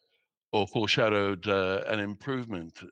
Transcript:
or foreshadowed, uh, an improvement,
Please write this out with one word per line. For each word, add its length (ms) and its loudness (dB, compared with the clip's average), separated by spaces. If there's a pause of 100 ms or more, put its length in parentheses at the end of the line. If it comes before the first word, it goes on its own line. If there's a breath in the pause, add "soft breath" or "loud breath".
(520 loud breath)
or 160 2
foreshadowed, 800 2
uh, 400 2
an 100 -2
improvement, 800 -6 (140)